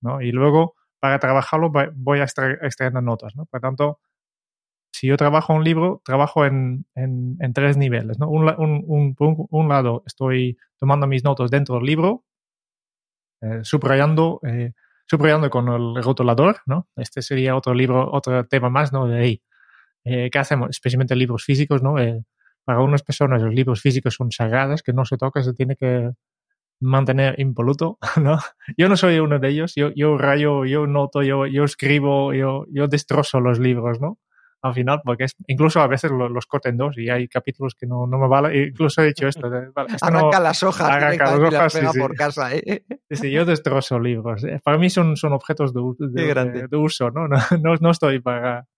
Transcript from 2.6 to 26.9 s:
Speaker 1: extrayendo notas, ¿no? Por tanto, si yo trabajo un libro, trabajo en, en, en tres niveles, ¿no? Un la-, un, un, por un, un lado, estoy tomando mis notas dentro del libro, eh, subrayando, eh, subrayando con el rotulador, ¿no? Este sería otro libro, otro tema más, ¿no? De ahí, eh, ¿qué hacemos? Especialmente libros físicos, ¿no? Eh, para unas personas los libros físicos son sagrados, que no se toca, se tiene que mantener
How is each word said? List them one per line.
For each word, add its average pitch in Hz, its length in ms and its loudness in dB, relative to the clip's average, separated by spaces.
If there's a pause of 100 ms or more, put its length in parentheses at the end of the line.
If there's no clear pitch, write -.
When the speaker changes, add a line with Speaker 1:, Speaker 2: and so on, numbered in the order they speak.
Speaker 1:
extrayendo 127 380 -4
notas, 113 340 -6
¿no? 156 100 -12
Por 127 160 -10
tanto, 139 380 -2 (920)
si - 160 -6
yo 139 80 4
trabajo 151 380 2
un 156 100 2
libro, 165 420 0
trabajo 143 400 2
en, 131 500 -2
en, 127 440 -6
en 127 140 -4
tres 139 240 2
niveles, 113 400 -2
¿no? 151 120 -4
Un 156 180 2
la-, 156 100 2
un, 151 300 0
un, 147 260 0
por 147 140 0
un, 160 220 0
un 156 200 0
lado, 123 380 0
estoy 127 500 -2 (220)
tomando 139 260 2
mis 131 180 0
notas 131 280 0
dentro 139 240 0
del 120 100 -2
libro, 165 380 0 (1160)
eh, 110 200 -6
subrayando, 151 840 2
eh, 120 260 -4 (320)
subrayando 151 460 2
con 123 160 0
el 120 340 -2
rotulador, 127 640 2
¿no? 156 300 -4
Este 123 260 -8
sería 131 340 -2
otro 127 200 0
libro, 127 360 2
otro 127 360 -2
tema 123 240 0
más, 139 200 0
¿no? 131 140 -2
De 120 140 0
ahí, 120 240 0 (600)
eh, 123 280 -4
¿qué 143 80 0
hacemos? 127 320 -2
Especialmente 127 440 0
libros 123 280 -2
físicos, 139 400 0
¿no? 143 160 0
Eh, 117 240 -2 (420)
para 120 140 2
unas 139 240 2
personas 131 380 0
los 113 120 0
libros 123 280 0
físicos 127 340 0
son 123 160 -4
sagrados, 135 520 -2
que 120 100 -2
no 127 120 -2
se 131 120 -4
toca, 135 260 -2
se 127 100 -2
tiene 131 220 -2
que 123 360 -2 (680)
mantener 135 600 0